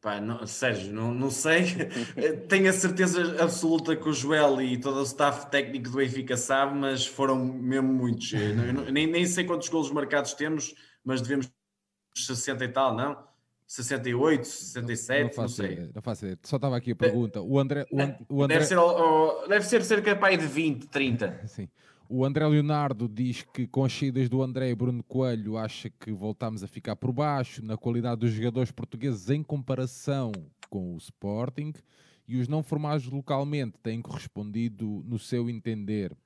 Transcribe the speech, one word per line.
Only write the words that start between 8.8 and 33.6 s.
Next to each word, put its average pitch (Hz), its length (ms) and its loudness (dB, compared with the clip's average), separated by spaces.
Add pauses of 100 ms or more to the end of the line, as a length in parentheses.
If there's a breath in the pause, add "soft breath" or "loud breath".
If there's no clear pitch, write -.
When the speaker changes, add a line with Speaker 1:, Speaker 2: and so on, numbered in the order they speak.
Speaker 1:
nem, 151 160 2
nem 170 180 2
sei 180 200 0
quantos 175 220 -2
golos 156 240 0
marcados 143 420 0
temos, 151 420 -4 (280 soft breath)
mas 127 180 -2
devemos 131 280 -2 (680)
sessenta 127 500 -4
e - 20 -2
tal, 123 280 2
não? 135 220 -2 (480 soft breath)
Sessenta 123 420 -4
e 123 60 0
oito, 135 320 4
sessenta - 480 -8
e 113 40 -4
sete, 127 200 0
Speaker 2:
Não, 147 60 4
não 123 40 0
Speaker 1:
não - 60 -4
Speaker 2:
faço 113 220 -4
Speaker 1:
sei. 98 160 -4
Speaker 2:
ideia, 87 240 -10
não 107 60 -10
faço 107 240 -6
ideia. 92 180 -8
Só - 140 -4
estava 131 200 0
aqui 120 140 -4
a - 20 0
Speaker 1:
De-, 95 60 -6
Speaker 2:
pergunta. 104 420 2
O 123 160 2
André, 139 320 0
o - 60 -4
Speaker 1:
de-, 139 80 4
Speaker 2:
An-, 143 140 -2 (120)
o 139 140 2
André 151 140 4
Speaker 1:
deve 151 100 6
ser 185 100 4
ao, 170 120 8
ao, 160 580 4
deve 196 180 4
ser 220 180 4
cerca, 202 320 4
pá, 196 200 6
de 160 100 2
vinte, 147 420 0
trinta. 117 560 0
Speaker 2:
<laughs> 107 40 -10
Sim. 101 200 -10 (400 soft breath)
O 127 160 0
André 143 220 2
Leonardo 147 640 2
diz 120 320 -4
que - 240 -6
com 131 180 0
as 131 80 2
saídas 131 380 0
do 131 140 0
André 127 260 -2
e 120 60 0
Bruno 123 280 -2
Coelho 113 540 -2
acha 110 320 -8
que - 220 -12
voltamos 107 520 -6
a 101 40 -10
ficar - 280 -8
por - 160 -2
baixo 135 540 -2
na 110 100 -4
qualidade 117 460 -2
dos 120 100 2
jogadores 117 380 0
portugueses 113 640 -6
em 147 100 2
comparação 131 920 -4 (380)
com 90 240 -6
o 82 40 -10
Sporting 123 760 -6 (540 soft breath)
e 120 100 -4
os 123 100 0
não 151 140 0
formados 147 460 -2
localmente 139 720 -4